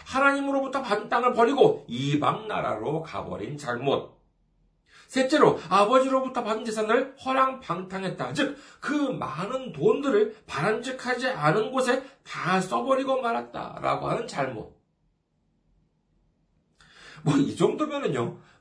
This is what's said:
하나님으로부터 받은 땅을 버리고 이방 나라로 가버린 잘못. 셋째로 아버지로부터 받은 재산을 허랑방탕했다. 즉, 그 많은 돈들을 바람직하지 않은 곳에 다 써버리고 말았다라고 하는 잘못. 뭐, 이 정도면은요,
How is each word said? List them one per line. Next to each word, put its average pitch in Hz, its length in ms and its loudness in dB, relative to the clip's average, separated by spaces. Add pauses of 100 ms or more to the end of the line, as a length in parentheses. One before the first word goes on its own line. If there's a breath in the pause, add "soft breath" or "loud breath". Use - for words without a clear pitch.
하나님으로부터 277 800 0
받은 214 260 -2
땅을 240 240 2
버리고 220 540 4
이방 131 600 0
나라로 120 540 -2
가버린 101 560 -8
잘못. 120 560 -2 (1000 soft breath)
셋째로 262 460 4 (100)
아버지로부터 254 720 4
받은 220 220 -4
재산을 220 580 0
허랑방탕했다. 190 1120 -2
즉, 285 240 -2 (220 loud breath)
그 - 140 -4
많은 240 800 -4
돈들을 233 680 2 (100)
바람직하지 240 800 -2
않은 165 440 0
곳에 262 320 0 (200 loud breath)
다 165 360 -2
써버리고 262 640 0
말았다라고 143 880 -4
하는 175 180 -2
잘못. 123 540 -6 (2500 loud breath)
뭐, 208 140 4
이 - 180 2
정도면은요, 208 840 0 (220 loud breath)